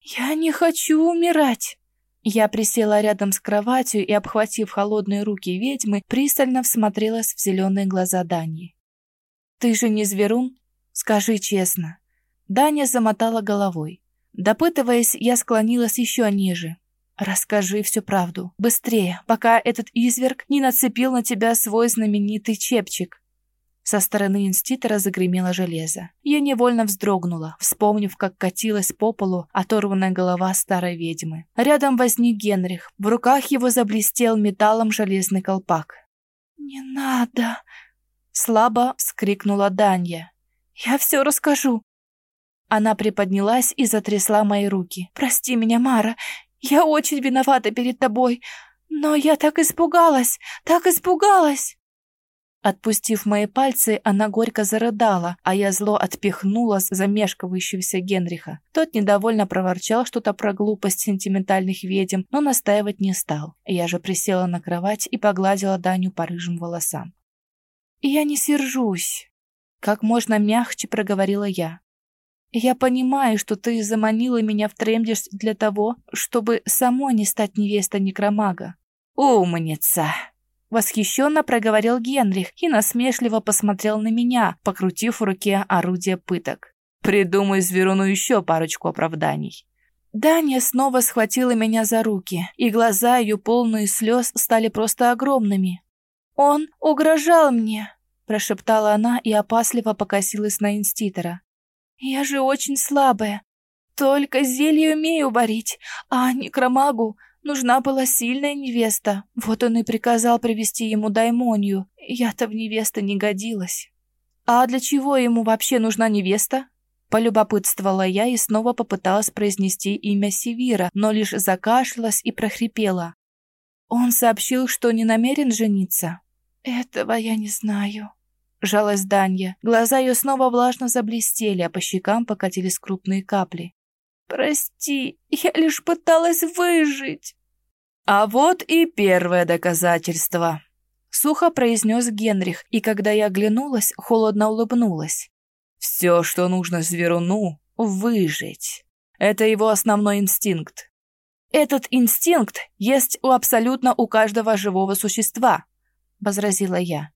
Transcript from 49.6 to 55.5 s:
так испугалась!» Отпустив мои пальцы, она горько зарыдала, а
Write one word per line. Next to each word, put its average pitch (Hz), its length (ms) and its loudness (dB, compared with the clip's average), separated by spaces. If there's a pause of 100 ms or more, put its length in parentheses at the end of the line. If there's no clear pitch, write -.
так 339 220 2
испугалась!» 359 920 2 (840)
Отпустив 214 640 -2
мои 208 200 2
пальцы, 226 560 0
она 214 260 2
горько 220 360 0
зарыдала, 208 800 0
а 185 100 2